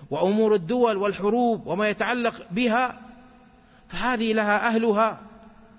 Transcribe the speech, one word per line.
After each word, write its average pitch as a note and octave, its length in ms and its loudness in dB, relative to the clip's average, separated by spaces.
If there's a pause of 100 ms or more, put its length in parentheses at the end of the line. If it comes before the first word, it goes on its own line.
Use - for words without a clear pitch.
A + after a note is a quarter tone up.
(100)
وأمور G#3 440 2
الدول A3 420 0
والحروب G#3 720 0
وما G3+ 220 -2
يتعلق A3+ 640 -4
بها، A#3+ 500 0 (880)
فهذه A3 440 -2
لها G#3 340 0
أهلها A3+ 540 0 (580)